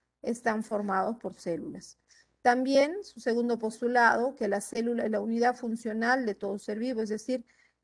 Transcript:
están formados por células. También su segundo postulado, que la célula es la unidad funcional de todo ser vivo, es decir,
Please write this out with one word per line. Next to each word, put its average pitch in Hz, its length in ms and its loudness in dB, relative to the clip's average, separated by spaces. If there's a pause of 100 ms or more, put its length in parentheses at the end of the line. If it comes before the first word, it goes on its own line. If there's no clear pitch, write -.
(220)
están 220 400 -2
formados 202 560 -2
por 185 200 -8
células. 165 600 -8 (420)
También 269 640 4
su - 160 -18
segundo 240 380 0
postulado, 233 760 4
que 220 140 -2
la 196 120 0
célula 233 440 -2
es 220 60 -2
la 214 100 0
unidad 233 340 0
funcional 233 720 -2
de 208 100 -2
todo 202 240 -6
ser 208 200 -6
vivo, 233 240 -2
es 208 80 -4
decir, 240 340 -4 (400)